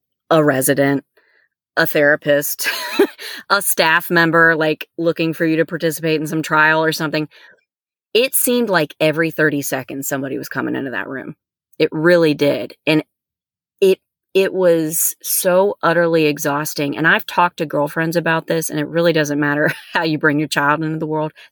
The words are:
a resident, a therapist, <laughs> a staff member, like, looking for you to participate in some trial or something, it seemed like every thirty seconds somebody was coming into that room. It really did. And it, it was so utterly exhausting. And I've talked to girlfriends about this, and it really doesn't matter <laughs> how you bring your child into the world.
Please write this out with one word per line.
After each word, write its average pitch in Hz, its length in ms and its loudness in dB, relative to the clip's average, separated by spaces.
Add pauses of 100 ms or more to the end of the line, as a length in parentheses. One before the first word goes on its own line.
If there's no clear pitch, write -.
(280)
a 160 160 4
resident, 139 600 2 (720)
a 160 80 2
therapist, 147 840 0 (420)
<laughs> - 380 -16
a 196 140 0
staff 170 480 0
member, 165 460 4
like, 156 420 -2
looking 165 340 0
for 165 140 -4
you 160 100 0
to 160 80 2
participate 156 560 -2
in 156 60 -4
some 156 160 -4
trial 156 420 2
or 160 80 0
something, 156 380 -4 (840)
it 247 220 2
seemed 240 340 0
like 165 320 0
every 156 300 0
thirty 147 320 0
seconds 131 440 -8
somebody 135 300 -6
was 131 140 -10
coming 123 260 -4
into 127 140 -6
that 104 180 -8
room. 135 260 -12 (440)
It 156 140 2
really 160 420 4
did. 131 400 0 (120)
And 156 180 2 (760)
it, 190 200 2 (340)
it 190 180 2
was 165 720 0
so 190 600 0
utterly 165 440 2
exhausting. 147 680 -4
And 156 100 0
I've 196 200 2
talked - 320 0
to 160 80 -4
girlfriends 160 500 -2
about 165 300 -2
this, 165 240 -4
and 151 100 -6
it 147 80 -2
really 170 240 2
doesn't 147 280 0
matter 147 300 0 (120)
<laughs> - 100 -20
how 180 100 0
you 160 160 -2
bring 147 200 2
your 151 100 -2
child 147 340 0
into 160 160 -4
the 156 80 -6
world. 156 260 -4 (200)